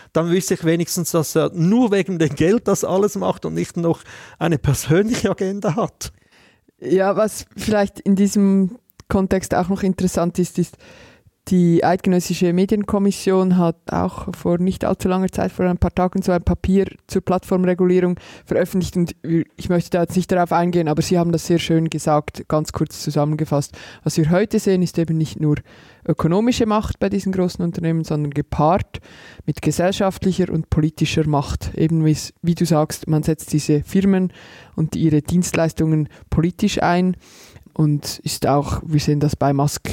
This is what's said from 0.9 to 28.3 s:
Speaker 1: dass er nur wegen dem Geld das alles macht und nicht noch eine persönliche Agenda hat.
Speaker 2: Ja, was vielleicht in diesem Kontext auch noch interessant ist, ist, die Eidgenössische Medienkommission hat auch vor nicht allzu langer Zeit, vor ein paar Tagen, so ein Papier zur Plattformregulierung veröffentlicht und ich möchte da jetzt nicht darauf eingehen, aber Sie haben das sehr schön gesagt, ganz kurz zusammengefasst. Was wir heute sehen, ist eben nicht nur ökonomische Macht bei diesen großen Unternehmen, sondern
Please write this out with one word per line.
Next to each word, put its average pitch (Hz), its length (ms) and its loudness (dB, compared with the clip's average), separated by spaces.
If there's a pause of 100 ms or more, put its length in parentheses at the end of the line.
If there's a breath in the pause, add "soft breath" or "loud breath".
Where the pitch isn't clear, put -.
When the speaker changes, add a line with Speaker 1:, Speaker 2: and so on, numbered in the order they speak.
Speaker 1:
dass 165 240 0
er 151 180 2
nur 196 360 2
wegen 190 280 0
dem 156 160 0
Geld 185 340 2
das - 160 0
alles 196 320 0
macht 185 300 -4
und 165 80 -6
nicht 170 240 -6
noch 170 220 0 (380 loud breath)
eine 165 200 0
persönliche 196 720 0
Agenda 190 440 -2
hat. - 380 -6 (680 soft breath)
Speaker 2:
Ja, 185 360 2
was 214 300 -2 (100)
vielleicht 202 440 0
in 196 140 0
diesem 196 640 2 (300)
Kontext 190 460 0
auch 175 140 0
noch 196 140 -2
interessant 180 560 0
ist, 180 200 -2
ist, - 180 -4 (760 loud breath)
die 175 320 4
Eidgenössische 180 720 0
Medienkommission 196 1040 2
hat 170 200 2 (140)
auch 180 460 -4
vor 175 220 0
nicht 180 260 -2
allzu - 240 -2
langer 185 200 0
Zeit, 185 220 -4
vor - 140 -4
ein 180 140 0
paar - 160 0
Tagen, 185 260 0
so 190 100 0
ein 175 120 2
Papier 185 420 2 (220)
zur - 160 -2
Plattformregulierung 180 1000 2 (240 loud breath)
veröffentlicht 180 540 -2
und 170 180 -2 (400)
ich - 140 -6
möchte 175 220 0
da 175 100 2
jetzt 165 120 -2
nicht 185 160 0
darauf 175 220 2
eingehen, 175 360 2
aber 151 120 2
Sie 180 180 0
haben 170 140 2
das 160 140 -2
sehr 170 120 2
schön 165 300 0
gesagt, 151 600 -2
ganz 156 240 -2
kurz - 300 -6
zusammengefasst. 151 720 -2 (300 loud breath)
Was - 140 -2
wir 151 100 2
heute 214 300 2
sehen, 185 240 2
ist 170 160 -2
eben 165 180 0
nicht 160 240 -4
nur 151 160 2 (500 loud breath)
ökonomische 220 600 2
Macht 214 320 -2
bei 196 100 0
diesen 190 240 -2
großen 180 320 -2
Unternehmen, 165 400 -2
sondern 147 280 -4